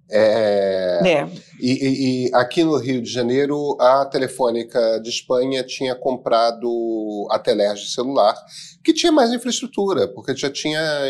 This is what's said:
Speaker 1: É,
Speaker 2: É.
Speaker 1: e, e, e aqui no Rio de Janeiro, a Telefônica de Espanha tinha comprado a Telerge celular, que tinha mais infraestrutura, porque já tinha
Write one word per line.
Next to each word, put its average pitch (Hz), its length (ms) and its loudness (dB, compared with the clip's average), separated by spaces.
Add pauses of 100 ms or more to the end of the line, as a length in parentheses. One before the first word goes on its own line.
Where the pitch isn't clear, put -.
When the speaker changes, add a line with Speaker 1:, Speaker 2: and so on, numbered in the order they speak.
(100)
Speaker 1:
É, 104 920 2
Speaker 2:
É. 160 260 2 (300)
Speaker 1:
e, 123 140 0
e, 131 560 0
e - 60 -2
aqui 127 280 2
no 156 140 2
Rio 127 240 -2
de 110 100 -8
Janeiro, 139 680 0
a 135 240 6
Telefônica 117 960 0
de 113 80 -12
Espanha 127 560 -2
tinha 127 300 -4
comprado 117 1400 -2
a 107 80 0
Telerge 104 500 0
celular, 139 460 2 (500)
que 320 80 4
tinha 339 180 2
mais 254 220 4
infraestrutura, 202 760 -2
porque 110 280 -8
já 143 140 -4
tinha 151 600 -4